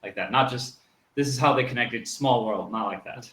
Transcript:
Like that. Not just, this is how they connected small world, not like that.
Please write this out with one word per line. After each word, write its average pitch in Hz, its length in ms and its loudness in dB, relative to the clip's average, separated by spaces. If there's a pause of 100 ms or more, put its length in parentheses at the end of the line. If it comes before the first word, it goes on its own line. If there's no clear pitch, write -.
Like 98 120 -10
that. 95 160 -6
Not 127 180 4
just, 123 280 -8 (380)
this 143 120 2
is 131 100 0
how 139 160 4
they 127 100 4
connected 120 440 -2
small 123 380 2
world, 95 260 -4
not 110 160 -2
like 92 180 -6
that. - 280 -14